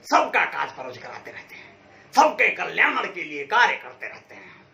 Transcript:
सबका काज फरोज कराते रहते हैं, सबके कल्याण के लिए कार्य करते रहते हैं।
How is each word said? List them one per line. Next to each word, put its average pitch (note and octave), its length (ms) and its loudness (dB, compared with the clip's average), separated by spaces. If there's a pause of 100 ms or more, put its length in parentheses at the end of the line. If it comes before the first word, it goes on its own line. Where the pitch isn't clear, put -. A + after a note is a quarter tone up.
सबका C4 380 0
काज D3 240 -4
फरोज C3 280 -12
कराते - 340 -14
रहते - 240 -16
हैं, - 160 -20 (420)
सबके C4 420 6
कल्याण B3 580 0
के F3 100 -8
लिए D3 220 -8
कार्य A3 300 4
करते B2 320 -12
रहते - 280 -16
हैं। F#2 160 -18 (220)